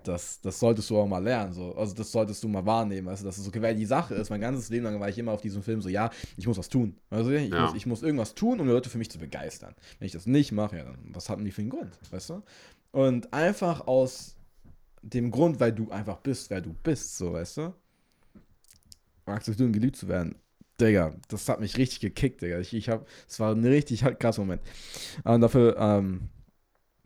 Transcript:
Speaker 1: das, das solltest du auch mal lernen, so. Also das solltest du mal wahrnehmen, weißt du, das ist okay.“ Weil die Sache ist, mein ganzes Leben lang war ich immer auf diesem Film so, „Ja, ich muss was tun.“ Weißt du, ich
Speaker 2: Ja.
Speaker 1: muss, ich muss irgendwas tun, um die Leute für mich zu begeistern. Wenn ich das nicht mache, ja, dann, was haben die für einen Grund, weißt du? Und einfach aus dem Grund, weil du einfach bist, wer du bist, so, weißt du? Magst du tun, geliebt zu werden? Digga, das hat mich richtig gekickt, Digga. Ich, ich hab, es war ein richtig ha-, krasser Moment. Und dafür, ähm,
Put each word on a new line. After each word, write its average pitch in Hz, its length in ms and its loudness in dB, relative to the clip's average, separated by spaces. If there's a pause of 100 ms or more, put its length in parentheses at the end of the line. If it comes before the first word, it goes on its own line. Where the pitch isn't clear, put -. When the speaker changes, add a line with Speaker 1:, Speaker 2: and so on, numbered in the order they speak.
Speaker 1:
das, - 360 -6
das 95 200 -6
solltest 117 300 2
du 110 60 0
auch 104 120 4
mal 92 140 0
lernen, 104 300 0
so. 90 220 -8
Also 104 200 -2
das 107 180 -8
solltest 107 320 0
du 110 40 -2
mal 98 160 -2
wahrnehmen, 104 440 0
weißt 98 140 -8
du, 98 40 -8
das 95 120 -8
ist 98 100 -8
okay.“ 107 120 -6
Weil 113 140 2
die 110 100 0
Sache 135 300 0
ist, - 160 -4
mein 104 100 -4
ganzes 117 300 -4
Leben 120 140 -2
lang 104 160 -4
war 101 80 -2
ich 101 100 -4
immer 117 140 -2
auf 107 80 -2
diesem 101 240 -6
Film 110 180 -2
so, 92 60 -6
„Ja, 104 220 0 (260)
ich 92 100 -8
muss 113 100 2
was 90 120 -6
tun.“ 120 280 0 (140)
Weißt 113 160 0
du, 139 100 2
ich 139 140 0
Speaker 2:
Ja. 85 160 4
Speaker 1:
muss, 80 80 0
ich - 120 -6
muss 117 180 -4
irgendwas 143 320 0
tun, 233 240 2
um 143 80 0
die 123 40 6
Leute 127 180 4
für 120 80 -6
mich 113 120 -4
zu 85 80 -16
begeistern. 71 560 -10 (240)
Wenn 101 80 -8
ich 90 60 -8
das 87 140 -10
nicht 135 260 4
mache, 104 260 -2
ja, 69 60 -12
dann, 64 140 -16 (140)
was - 160 -12
haben 104 160 -6
die 101 60 -4
für 104 120 -6
einen 110 80 -4
Grund, 269 280 -10 (140)
weißt - 180 -10
du? 190 120 -12 (500)
Und 131 420 2
einfach 170 540 0
aus 131 480 2 (640)
dem 120 300 -2
Grund, 143 280 4
weil 117 120 4
du 107 180 -4
einfach 101 280 -6
bist, - 320 -4
wer 95 100 -4
du 85 120 -8
bist, - 460 -4
so, 87 140 -4
weißt 85 260 -6
du? 165 160 -6 (1500)
Magst 104 220 -6
du 110 60 0
tun, 120 200 4
geliebt 117 220 2
zu - 120 -10
werden? 87 280 -2 (440)
Digga, 98 320 6 (160)
das - 220 -8
hat 120 100 0
mich 107 160 -4
richtig 127 240 0
gekickt, 120 400 -2
Digga. 87 200 -4
Ich, 90 120 -6
ich 110 160 -4
hab, 113 180 -2 (220)
es - 120 -12
war 110 120 2
ein 110 120 2
richtig 127 400 4
ha-, 127 100 4
krasser 113 260 2
Moment. 92 220 -2 (640)
Und 117 180 6
dafür, 117 360 8
ähm, 98 520 2 (760)